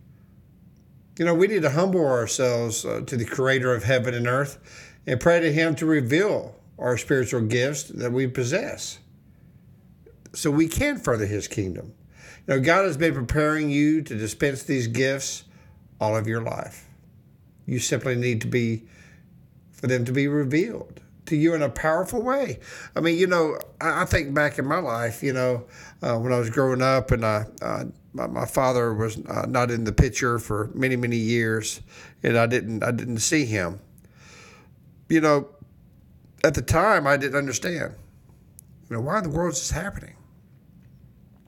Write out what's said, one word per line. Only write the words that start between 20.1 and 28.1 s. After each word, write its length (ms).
be 160
revealed, 720
to 60
you 200
in 60
a 80
powerful 520
way. 380
I 40
mean, 180
you 100
know, 300
I, 220
I 40
think 280
back 260
in 60
my 140
life, 440
you 100
know, 320
uh, 160
when 160
I 40
was 120
growing 320
up 300
and 140
I, 200
uh, 240